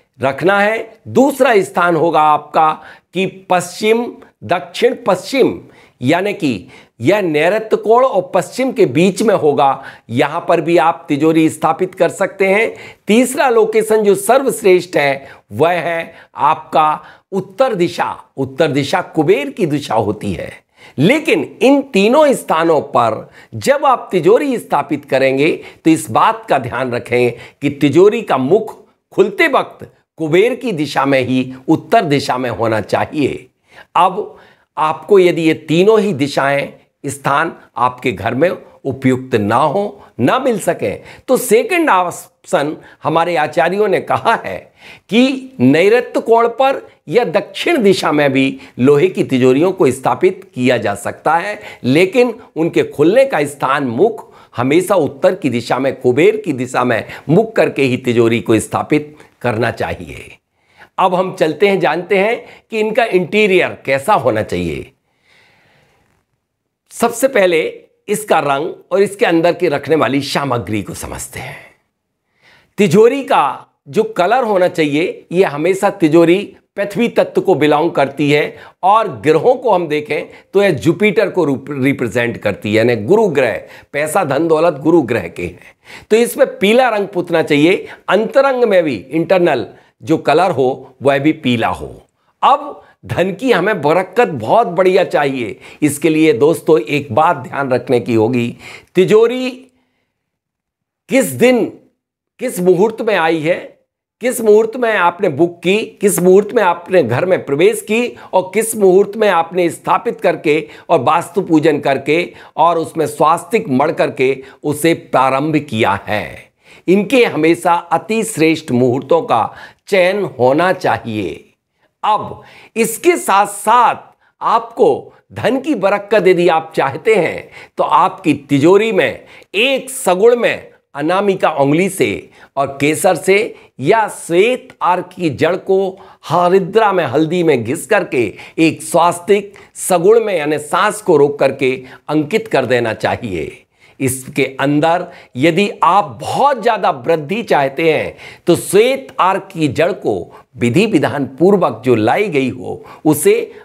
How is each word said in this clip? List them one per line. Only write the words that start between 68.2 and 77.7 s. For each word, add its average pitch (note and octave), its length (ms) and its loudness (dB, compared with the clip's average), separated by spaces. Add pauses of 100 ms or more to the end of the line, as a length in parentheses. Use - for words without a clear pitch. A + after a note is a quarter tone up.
रंग C#3+ 340 -2 (180)
और G3 100 2
इसके G3+ 240 -2
अंदर E3+ 280 2
के F3 160 -2
रखने C#3+ 260 -2
वाली C3+ 260 0
सामग्री A#2+ 600 -4
को - 120 -14
समझते - 460 -14
हैं। - 180 -16 (1200)
तिजोरी A3 460 4
का D#3 440 -2 (200)
जो D3 160 0
कलर A3 400 0
होना F#3+ 240 2
चाहिए, D#3+ 640 -2
यह F3 180 2
हमेशा F3+ 400 -2
तिजोरी E3+ 640 2 (200)
पृथ्वी G3+ 320 -2
तत्व - 340 -2
को F#3 140 2
बिलोंग D3+ 360 0